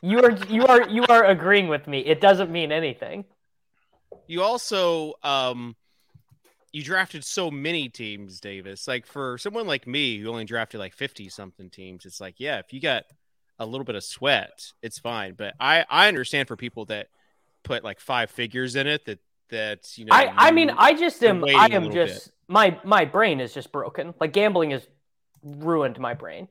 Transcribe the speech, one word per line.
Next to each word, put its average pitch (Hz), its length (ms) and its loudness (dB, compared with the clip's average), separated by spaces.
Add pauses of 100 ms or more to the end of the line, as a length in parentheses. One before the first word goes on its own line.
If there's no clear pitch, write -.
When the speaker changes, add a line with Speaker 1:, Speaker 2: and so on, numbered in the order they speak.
Speaker 1:
You 208 180 2
are, 240 100 8 (160)
you 220 200 2
are, 247 200 8
you 220 220 0
are 226 160 8
agreeing 185 440 4
with 147 180 -4
me. 139 140 -4
It 156 200 0
doesn't 190 300 4
mean 165 200 -4
anything. 160 540 -6 (1000)
Speaker 2:
You 170 160 -4
also, 180 720 -2 (100)
um, 127 520 -4 (960)
you 151 120 -12
drafted 175 400 -6
so 180 260 -6
many 147 400 -6
teams, 101 500 -16
Davis. 98 480 -16
Like, 123 180 -6
for 131 320 -10
someone 208 280 -8
like 143 220 -6
me 123 320 -4
who 110 100 -10
only 113 160 -10
drafted, 113 340 -8
like, 95 140 -12
fifty-something 98 760 -14
teams, 92 360 -20
it's 92 160 -20
like, 95 160 -18
yeah, 135 220 -8
if - 140 -18
you 135 60 -16
got 131 260 -4 (520)
a 113 80 -10
little 131 200 -12
bit 117 100 -8
of 95 80 -10
sweat, - 680 -4 (120)
it's 117 160 -14
fine. 107 340 -10
But 101 260 -12
I, 160 300 2
I 175 180 4
understand 139 400 -2
for 117 80 -12
people 113 300 -14
that 104 220 -10 (560)
put, 120 200 -6
like, 101 160 -12
five 120 300 -2
figures 123 460 -8
in 139 100 -2
it, 147 200 -4
that, 104 140 -12 (300)
that, 107 480 -10
you 113 80 -18
know, 110 80 2
Speaker 1:
I, 262 240 4
I 302 140 8
mean, 330 180 4
Speaker 2:
you - 80 -6
Speaker 1:
I 269 160 8
just 320 300 -2
am, 190 180 4
Speaker 2:
wait 143 140 4
Speaker 1:
I 208 120 8
Speaker 2:
a 220 40 4
Speaker 1:
am 185 140 0
Speaker 2:
little 156 200 0
Speaker 1:
just, 92 200 -10
Speaker 2:
bit. - 80 -20 (160)
Speaker 1:
my, 190 340 4
my 190 220 4
brain 175 340 0
is 123 120 -6
just - 200 -14
broken. 143 480 -8
Like, 156 140 -2
gambling 185 380 2
has 135 140 -6 (560)
ruined 147 580 -4
my 123 140 -6
brain. 127 380 -14